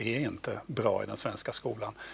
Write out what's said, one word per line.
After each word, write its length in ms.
är 200
inte 460
bra 360
i 40
den 100
svenska 360
skolan. 420